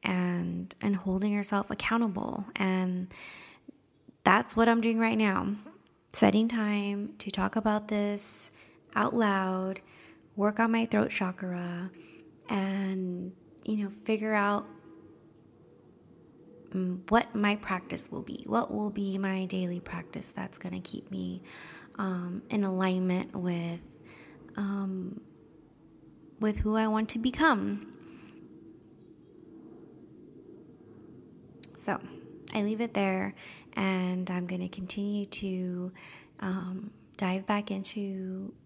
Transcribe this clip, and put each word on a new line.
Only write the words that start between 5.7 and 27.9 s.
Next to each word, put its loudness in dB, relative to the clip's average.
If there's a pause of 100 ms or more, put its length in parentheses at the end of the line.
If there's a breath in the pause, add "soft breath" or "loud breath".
setting 6
time 0
to -4
talk 0
about 2
this -2 (420 loud breath)
out 2
loud, 2 (560 loud breath)
work 2
on 4
my 4
throat 4
chakra, -4 (580 loud breath)
and, 0 (320)
you 0
know, -2 (140)
figure 2
out, 4 (2000)
mm, -2
what 6
my 4
practice -4
will -6
be, -10
what 2
will 0
be -2
my 0
daily -2
practice -10
that's -8
gonna -8
keep -10
me, -6 (560 loud breath)
um, -4
in 2
alignment 2
with, -2 (760 loud breath)
um, -4 (1200)
with 4
who 4
I 4
want 2
to -4
become. 4 (4000 loud breath)